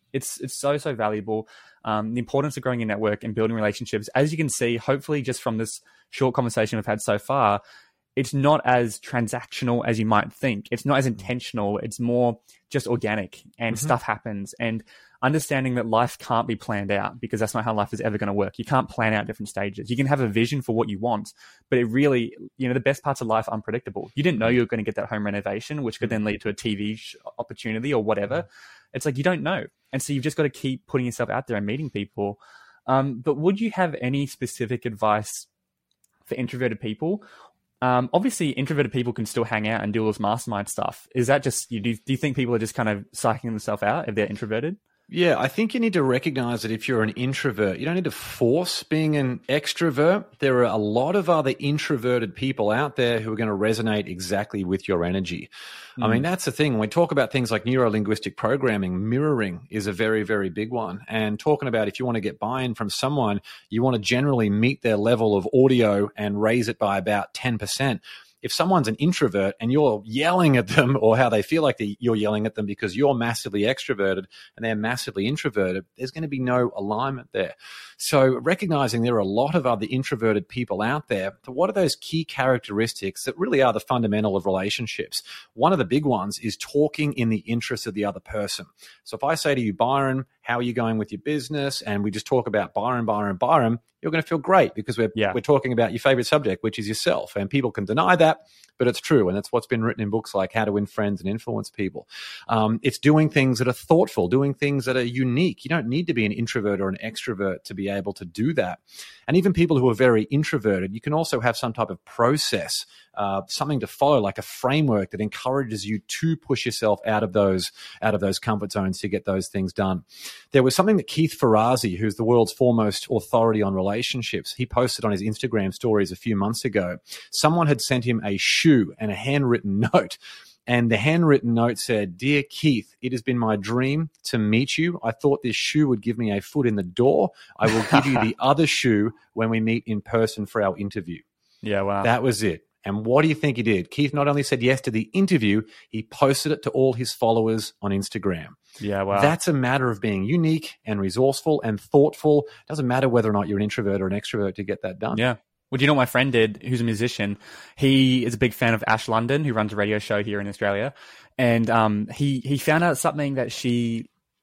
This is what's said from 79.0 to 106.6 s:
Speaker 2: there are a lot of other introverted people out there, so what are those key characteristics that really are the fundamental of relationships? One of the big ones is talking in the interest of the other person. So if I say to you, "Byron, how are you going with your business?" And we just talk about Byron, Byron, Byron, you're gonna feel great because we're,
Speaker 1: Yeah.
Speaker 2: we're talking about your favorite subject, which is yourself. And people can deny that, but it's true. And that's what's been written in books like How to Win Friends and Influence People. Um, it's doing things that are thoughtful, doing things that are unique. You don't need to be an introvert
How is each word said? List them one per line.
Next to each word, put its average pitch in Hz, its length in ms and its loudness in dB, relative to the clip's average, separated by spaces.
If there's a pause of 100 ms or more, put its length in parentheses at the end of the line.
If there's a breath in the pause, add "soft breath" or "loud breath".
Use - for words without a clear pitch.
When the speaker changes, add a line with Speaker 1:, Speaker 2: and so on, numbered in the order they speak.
Speaker 2:
there 120 140 2
are 113 40 2
a 101 60 2
lot 117 300 0
of 143 120 0
other 110 220 0
introverted 113 580 0
people 107 360 -4
out 135 260 -4
there, 98 380 -4
so 131 60 -14
what 165 180 0
are - 20 -6
those 190 240 0
key - 300 -4
characteristics 113 1000 -2
that 123 140 -6
really 127 240 2
are 123 100 6
the 104 80 -4
fundamental 107 560 0
of 90 80 -2
relationships? 98 800 -4 (320 loud breath)
One 143 180 2
of 185 60 2
the 123 80 0
big 143 180 0
ones 104 340 -2
is 113 200 -6
talking 147 560 -2
in 117 160 0
the 107 160 -2
interest 117 400 -4
of 104 80 -6
the 101 100 -2
other 98 160 -4
person. 101 460 -8 (380 loud breath)
So - 120 -12
if 117 80 -6
I 156 120 0
say 151 180 0
to 127 80 0
you, 107 100 0
"Byron, 131 540 0 (160)
how 120 160 -2
are 123 40 -2
you 120 120 -2
going 113 240 0
with 107 140 -4
your 101 100 -8
business?" 143 580 -4
And 101 240 -2
we 104 60 0
just 107 160 -8
talk 127 200 2
about 104 280 -2
Byron, 117 320 2
Byron, 104 320 0
Byron, 123 400 4 (240)
you're 160 80 -4
gonna 160 120 0
feel 165 140 -2
great 165 380 4
because 110 240 -4
we're, 110 160 2
Speaker 1:
Yeah. 101 180 2
Speaker 2:
we're 123 80 -2
talking 131 320 2
about 113 200 2
your 117 60 -4
favorite 123 280 2
subject, 127 360 0
which 107 160 -2
is 104 80 -6
yourself. - 500 -2
And 98 120 -2
people 127 240 0
can 101 140 -4
deny 160 300 2
that, 160 240 4 (360 soft breath)
but 123 100 0
it's 120 140 2
true. 113 280 4
And 92 80 0
that's - 140 -6
what's 120 160 0
been 113 160 -2
written 113 200 -2
in 104 80 -2
books 107 240 -4
like 95 180 -2
How 110 140 0
to 104 60 0
Win 101 120 0
Friends 101 380 -4
and 95 80 -4
Influence 110 400 -6
People. - 360 -6 (400 loud breath)
Um, 110 360 2
it's 127 160 0
doing 151 320 6
things 131 300 2
that 123 60 0
are 123 60 2
thoughtful, 160 560 2
doing 139 240 2
things 143 320 -2
that 127 140 0
are 127 40 2
unique. 127 600 0
You 135 60 -10
don't 160 160 0
need 151 220 -2
to 170 40 0
be 113 140 2
an 104 60 0
introvert 104 500 -2